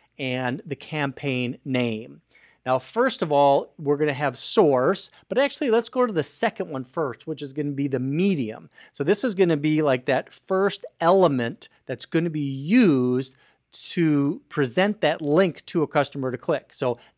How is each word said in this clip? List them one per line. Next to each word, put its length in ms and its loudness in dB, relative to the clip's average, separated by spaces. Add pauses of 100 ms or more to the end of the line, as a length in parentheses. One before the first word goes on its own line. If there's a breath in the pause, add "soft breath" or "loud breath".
(180)
and 460 -4
the 120 -8
campaign 880 -6
name. 560 -4 (420 soft breath)
Now, 140 0
first 420 -2
of 100 -2
all, 480 4
we're 200 0
gonna 160 0
have 240 -4
source, 720 2 (180 soft breath)
but 80 -4
actually, 340 0
let's 200 0
go 160 0
to 60 -4
the 120 0
second 460 -4
one 140 -8
first, 420 -6
which 160 -8
is 100 -12
gonna 200 -4
be 160 -2
the 100 -2
medium. 720 -2 (240 loud breath)
So 100 -4
this 200 0
is 100 -2
gonna 240 4
be, 240 2
like, 240 0
that 260 0
first 540 -2 (140)
element 680 2 (160)
that's 220 -10
gonna 240 -2
be 100 -4
used 960 2 (340 soft breath)
to 800 0
present 540 0
that 180 0
link 460 2
to 160 -2
a 40 0
customer 440 -2
to 80 -6
click. 340 -4
So 240 -2 (220 soft breath)